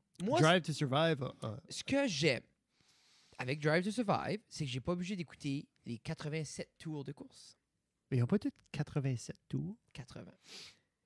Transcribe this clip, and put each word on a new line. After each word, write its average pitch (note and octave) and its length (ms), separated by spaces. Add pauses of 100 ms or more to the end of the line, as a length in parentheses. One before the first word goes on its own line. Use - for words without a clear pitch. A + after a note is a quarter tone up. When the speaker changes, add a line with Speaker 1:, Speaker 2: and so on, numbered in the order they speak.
(240)
Speaker 1:
moi, A#3+ 160
Speaker 2:
Drive E3+ 240
to D#3 100
Survive D3 500
a, - 240
a A2 120 (100)
Speaker 1:
ce - 140
que C#4 240
j'aime D3 360 (960)
avec C3 240
Drive D#3 220
to G#3+ 80
Survive, G3 560
c'est - 180
que B2+ 60
j'ai B2+ 100
pas E3+ 120
obligé F3+ 220
d'écouter D3 520 (180)
les A#2 140
quatre-vingt-sept D#3 680 (100)
tours D3+ 240
de C#3 80
course. - 460 (520)
Speaker 2:
Mais C3+ 80
ils A#2+ 60
ont A#2+ 40
pas G3+ 120
tous C#4+ 120 (200)
quatre-vingt-sept C3+ 680 (120)
tours. D#3 260 (160)
Speaker 1:
Quatre-vingts. - 400 (760)